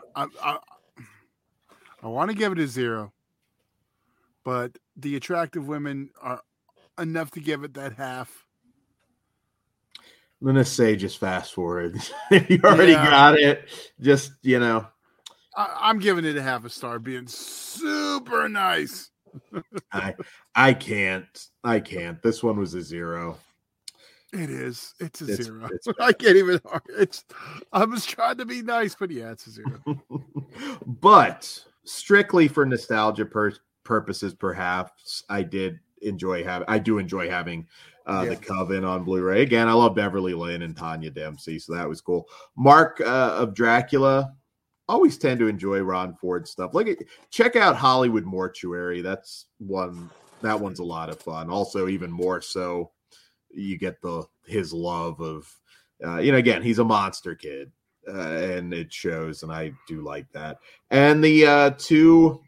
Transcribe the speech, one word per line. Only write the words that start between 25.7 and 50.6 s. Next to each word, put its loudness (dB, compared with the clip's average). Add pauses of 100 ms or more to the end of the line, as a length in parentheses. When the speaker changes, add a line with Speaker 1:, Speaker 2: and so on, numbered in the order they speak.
Speaker 2:
it's -12
Speaker 1:
<laughs> -8
I 2
can't 4
even. 2 (300)
It's, -4 (480)
I 2
was -4
trying -4
to -8
be -12
nice, -2
but -8
yeah, -10
it's -20
a -20
zero. -12
Speaker 2:
<laughs> -12
But 2 (200)
strictly 2
for 2
nostalgia -2
pur-, -2 (280)
purposes, -4
perhaps -8
I -4
did -6 (220)
enjoy -6
hav-, -8
I 2
do 0
enjoy -6
having, -8 (400)
uh, -2
The -4
Speaker 1:
Yeah. -8
Speaker 2:
Coven -4
on -4
Blu-ray. 0
Again, 4
I 4
love 6
Beverly -2
Lynn -6
and -10
Tanya -10
Dempsey, -12
so -12
that -6
was -10
cool. -4 (280)
Mark, 6
uh, 0
of -2
Dracula. 2 (560)
Always 4
tend 0
to 2
enjoy -4
Ron -4
Ford -6
stuff. -10
Look 0
at, -2 (320)
check 2
out 4
Hollywood 2
Mortuary. -6
That's -10 (140)
one. -8 (320)
That -2
one's -8